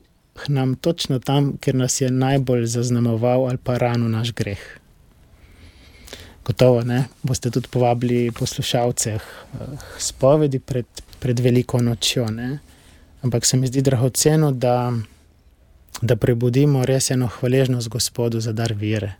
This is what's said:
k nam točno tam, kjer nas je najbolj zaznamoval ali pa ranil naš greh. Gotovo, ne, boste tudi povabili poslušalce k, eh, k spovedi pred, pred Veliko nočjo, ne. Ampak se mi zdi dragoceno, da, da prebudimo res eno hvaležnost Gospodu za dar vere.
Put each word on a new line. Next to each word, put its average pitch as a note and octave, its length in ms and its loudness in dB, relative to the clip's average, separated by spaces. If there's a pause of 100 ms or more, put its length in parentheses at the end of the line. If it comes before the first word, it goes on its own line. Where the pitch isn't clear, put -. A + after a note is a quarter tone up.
(360)
k - 120 -14
nam C3 260 0
točno D#3 440 -2
tam, C#3+ 380 0
kjer - 180 -2
nas B2+ 260 0
je C3 100 0
najbolj C3 560 2
zaznamoval A#2+ 800 0
ali B2+ 120 -2
pa B2 180 -4
ranil A#2+ 320 0
naš A2+ 240 -2
greh. G#2 260 -6 (1900)
Gotovo, B2 380 4
ne, B2 220 0 (140)
boste B2 320 -4
tudi A#2 180 -2
povabili A#2+ 640 0
poslušalce A#2+ 880 -2
k, - 40 -10 (300)
eh, A#2+ 60 -14 (180)
k - 240 -16
spovedi C#3 580 2
pred, B2+ 280 -6 (300)
pred B2 240 -2
Veliko B2 380 2
nočjo, A#2+ 480 0
ne. A#2+ 320 -6 (640)
Ampak A#2+ 220 0
se - 120 0
mi C3 100 2
zdi C3 160 -2
dragoceno, C#3 680 2
da, B2 400 0 (1120)
da A#2 140 4
prebudimo B2 680 2
res C3 240 0
eno B2+ 180 0
hvaležnost B2 600 0
Gospodu A#2 520 -2
za A2+ 120 -4
dar A2+ 200 -2
vere. G#2 480 -2